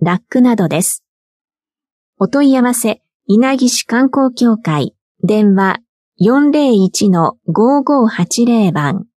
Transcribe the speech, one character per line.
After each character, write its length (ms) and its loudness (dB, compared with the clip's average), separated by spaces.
ラ 160 -2
ッ 100 -8
ク 140 0
な 140 2
ど 120 -2
で 140 -2
す。 200 -8
お 100 -2
問 240 2
い 20 4
合 60 2
わ 140 0
せ、 260 -4
稲 300 2
城 140 0
市 160 -6
観 220 0
光 260 -2
協 240 0
会、 360 -4
電 300 2
話 240 0
四 320 2
零 240 2
一 340 0
の 380 0
五 360 0
五 240 0
八 380 -2
零 280 2
番。 340 -4